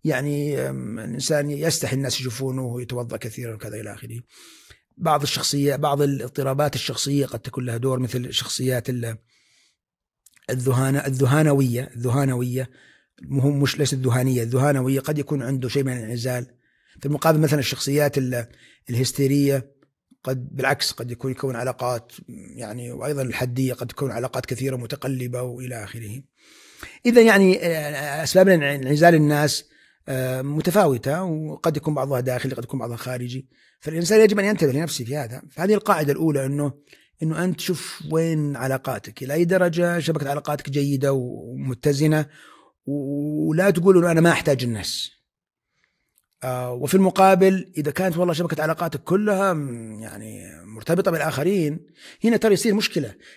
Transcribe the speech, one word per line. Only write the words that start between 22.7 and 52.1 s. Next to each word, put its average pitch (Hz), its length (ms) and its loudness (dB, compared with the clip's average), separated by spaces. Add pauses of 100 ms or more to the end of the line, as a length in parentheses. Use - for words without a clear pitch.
وأيضا 139 300 -6
الحدية 127 520 -2
قد 123 120 -8
تكون 135 240 -6
علاقات 123 360 -6
كثيرة 131 300 -4
متقلبة 123 680 -6
وإلى 123 420 -10
آخره. 113 380 -12 (840)
إذا 240 160 8
يعني، 196 420 6
آه، 151 600 -4
أسباب 190 240 6
الانع-، 147 260 4
انعزال 147 400 4
الناس، 147 500 2 (440)
آه، 131 340 -4
متفاوتة، 151 800 2
وقد 156 540 -4
يكون 151 180 -2
بعضها 135 260 -2
داخلي، 127 340 -2
قد - 100 -8
يكون 131 160 -6
بعضها 117 160 -8
خارجي. 127 520 -8 (320)
فالإنسان 170 400 2
يجب 214 180 6
أن 196 60 0
ينتبه 170 280 2
لنفسه 143 320 -4
في 127 120 -6
هذا. 123 340 -10
فهذه 196 240 0
القاعدة 170 380 2
الأولى، 143 340 0
إنه، 143 260 -2 (500)
إنه 160 220 -2
أنت 180 140 -2
تشوف - 520 -6
وين 156 460 0
علاقاتك، 131 640 -6
إلى 135 120 -4
أي 170 100 4
درجة 175 540 2
شبكة 147 320 -2
علاقاتك 147 400 -4
جيدة 139 420 0
ومتزنة، 135 1120 0 (600)
و-، 147 640 -2
ولا 180 220 4
تقول 175 280 6
إنه 170 120 4
أنا 165 100 4
ما 170 100 8
أحتاج 139 340 2
الناس. 110 460 -6 (1300)
آه، 127 280 -4
وفي 123 220 -2
المقابل 190 840 6
إذا 147 140 -2
كانت 180 260 -2
والله 175 180 0
شبكة 156 280 -2
علاقاتك 156 380 -2
كلها 196 520 2
م-، 117 480 -6
يعني 101 640 -16
مرتبطة 165 460 0
بالآخرين، 156 760 0 (380)